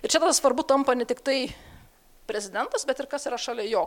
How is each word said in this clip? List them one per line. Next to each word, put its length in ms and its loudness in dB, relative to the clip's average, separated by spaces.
Ir 120 -2
čia 100 4
tada 140 4
svarbu 320 2
tampa 280 4
ne 120 -2
tik 160 -4
tai 200 0
prezidentas, 600 -4
bet 140 -2
ir 80 -12
kas 180 -6
yra 120 -2
šalia 260 -6
jo, 200 0